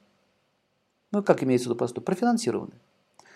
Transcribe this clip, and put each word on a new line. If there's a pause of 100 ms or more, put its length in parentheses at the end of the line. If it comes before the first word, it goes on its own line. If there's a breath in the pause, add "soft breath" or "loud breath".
(1120)
Ну,
как
имеется
в
виду
построено?
Профинансированы. (640 soft breath)